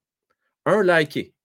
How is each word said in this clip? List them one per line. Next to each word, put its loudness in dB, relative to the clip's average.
un, 0
likez. -2